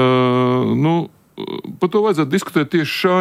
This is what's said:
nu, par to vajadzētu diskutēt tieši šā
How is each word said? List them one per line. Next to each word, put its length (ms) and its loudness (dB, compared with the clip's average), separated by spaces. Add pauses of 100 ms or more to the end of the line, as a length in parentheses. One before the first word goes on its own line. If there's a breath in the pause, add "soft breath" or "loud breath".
(760)
nu, 220 2 (840)
par 140 0
to 100 2
vajadzētu 300 0
diskutēt 400 -2
tieši 320 -2
šā 160 2